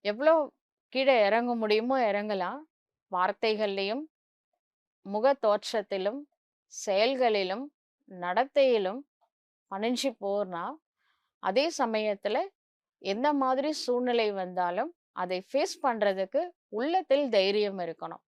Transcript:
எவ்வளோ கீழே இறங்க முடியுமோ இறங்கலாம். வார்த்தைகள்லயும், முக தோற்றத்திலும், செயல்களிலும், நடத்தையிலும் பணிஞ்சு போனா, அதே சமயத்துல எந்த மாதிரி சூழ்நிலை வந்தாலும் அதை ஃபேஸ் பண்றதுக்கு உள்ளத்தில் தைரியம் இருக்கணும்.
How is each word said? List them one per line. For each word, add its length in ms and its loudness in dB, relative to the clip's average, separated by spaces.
எவ்வளோ 500 2
கீழே 380 4
இறங்க 280 2
முடியுமோ 580 2
இறங்கலாம். 460 -4
வார்த்தைகள்லயும், 920 -2
முக 400 2
தோற்றத்திலும், 800 -2
செயல்களிலும், 1080 0
நடத்தையிலும் 920 2
பணிஞ்சு 480 -2
போனா, 600 -4
அதே 400 0
சமயத்துல 680 -2
எந்த 340 0
மாதிரி 400 0
சூழ்நிலை 600 0
வந்தாலும் 600 -4
அதை 400 -4
ஃபேஸ் 300 -2
பண்றதுக்கு 680 0
உள்ளத்தில் 600 0
தைரியம் 500 2
இருக்கணும். 440 -10